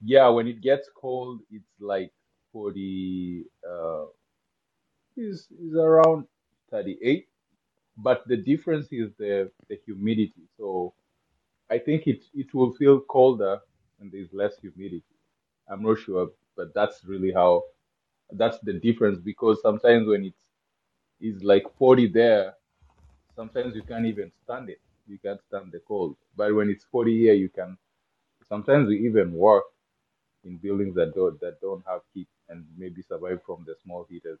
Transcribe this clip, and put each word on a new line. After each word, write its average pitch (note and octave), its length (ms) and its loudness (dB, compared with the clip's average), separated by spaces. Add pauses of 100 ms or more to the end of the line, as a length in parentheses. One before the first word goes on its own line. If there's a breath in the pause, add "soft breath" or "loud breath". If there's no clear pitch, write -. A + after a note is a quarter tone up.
yeah, C3 240 8
when A#2 200 2
it A#2 140 -10
gets C3+ 320 0
cold, B2 460 -10 (120)
it's G#2 120 -20 (160)
like G2 320 -6 (400)
forty, F#2 920 -10 (240)
uh, E2 360 -10 (1120)
is, G#3 300 -12 (160)
is D#3+ 140 -10
around D#3+ 500 6 (440)
thirty-eight. A2 580 -4 (680)
But B2 300 -2
the B2 100 0
difference D3+ 560 -2
is A2+ 260 -6
the, G2+ 320 -4 (180)
the G#2 180 -12
humidity. G#2 560 -4 (160)
So F#2 360 -6 (760)
I A#2+ 80 -2
think D#3 280 -2
it, - 180 -2 (100)
it C3+ 200 -10
will B2+ 200 2
feel C#3 260 6
colder A2 600 2 (380)
when G2 120 -20
there's F#2+ 220 -16
less G2+ 280 -6
humidity. F2 420 -16 (680)
I'm G2 140 -12
not A2 180 0
sure, F#2 300 -4 (260)
but F2 180 -12
that's - 300 -2
really F#2 280 -4
how, F2 300 4 (720)
that's A2+ 280 -2
the G2+ 140 -8
difference, A2 460 0
because G#2 420 0
sometimes A2+ 460 4
when G2 160 0
it's, F#2 120 -14 (840)
it's G2 240 -10
like G2 200 4 (140)
forty B2+ 300 6
there, G#2+ 460 2 (840)
sometimes A#2 400 -8
you G#2+ 60 -12
can't A#2 240 -8
even G2+ 240 -8 (140)
stand B2 260 -12
it. - 100 -20 (280)
You G2+ 160 -20
can't G2 240 -10
stand F#2+ 240 -12
the E2+ 80 -16
cold. F2+ 360 -8 (200)
But G#2 180 -2
when G#2 160 0
it's G2 200 -8
forty A#2 280 0
here, A2+ 160 6
you F#2+ 140 0
can, F#2 280 -12 (720)
sometimes A#2+ 400 2
we G#2 180 0
even G2+ 260 2
work G2 320 6 (800)
in F2+ 120 -18
buildings G2 400 -4
that E2 180 0
don't, F2+ 260 -2
that F2 200 -12
don't F#2+ 260 -10
have F2+ 140 -8 (120)
heat F#2 160 -16 (200)
and E2+ 160 -20 (120)
maybe F2+ 260 -16
survive F2+ 440 -10
from E2+ 200 -14
the D#2+ 80 -14 (100)
small F2 260 -16
heaters E2 300 -16